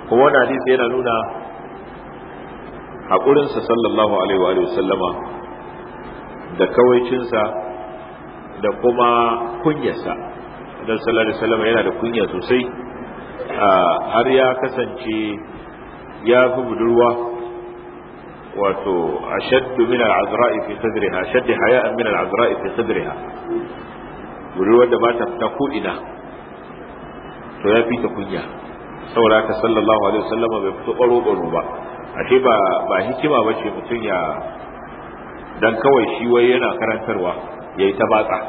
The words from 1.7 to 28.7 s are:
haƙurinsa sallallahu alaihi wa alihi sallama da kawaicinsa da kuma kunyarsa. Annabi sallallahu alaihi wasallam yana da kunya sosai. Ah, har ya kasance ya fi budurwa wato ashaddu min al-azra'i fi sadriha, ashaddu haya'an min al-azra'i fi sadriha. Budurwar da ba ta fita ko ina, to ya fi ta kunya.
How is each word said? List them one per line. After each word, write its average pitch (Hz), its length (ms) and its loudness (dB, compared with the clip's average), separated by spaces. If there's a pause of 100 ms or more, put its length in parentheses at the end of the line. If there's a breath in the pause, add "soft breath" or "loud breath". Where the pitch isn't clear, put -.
haƙurinsa 135 560 2
sallallahu 107 540 2
alaihi 95 260 2
wa 90 100 4
alihi 92 180 2
sallama 95 420 0 (1400)
da - 140 2
kawaicinsa 123 760 4 (1120)
da 104 180 -2
kuma 120 360 4 (480)
kunyarsa. 127 560 -2 (600)
Annabi 110 220 -4
sallallahu 113 280 2
alaihi 107 120 -2
wasallam 113 240 2
yana 110 200 4
da 98 100 0
kunya 117 340 -2
sosai. 104 380 0 (840)
Ah, 92 500 4 (140)
har 117 180 4
ya 131 240 6
kasance 117 680 -4 (1000)
ya 120 260 6
fi 127 160 0
budurwa 117 480 4 (1400)
wato 98 440 0 (340)
ashaddu 127 520 0
min 123 160 2
al-azra'i 107 640 2
fi 104 120 -6
sadriha, 101 440 -2
ashaddu 120 360 2
haya'an 110 400 4
min 113 120 -2
al-azra'i 98 480 2
fi 98 180 -4
sadriha. - 420 -2 (1400)
Budurwar 113 380 6
da 117 100 4
ba 117 140 4
ta 117 140 0
fita 110 220 -4
ko - 220 -4
ina, 98 240 -4 (1600)
to - 120 -8
ya 113 140 6
fi 120 160 0
ta 110 120 -2
kunya. 95 340 -6 (640)